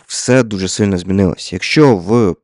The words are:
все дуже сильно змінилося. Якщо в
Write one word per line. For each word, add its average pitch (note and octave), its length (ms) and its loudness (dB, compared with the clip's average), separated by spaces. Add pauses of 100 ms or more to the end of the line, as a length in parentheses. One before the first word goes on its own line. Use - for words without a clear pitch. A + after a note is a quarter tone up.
все - 360 0
дуже G2 260 -4
сильно G2 300 0
змінилося. F#2 540 -2
Якщо C3 440 2
в F#2+ 480 0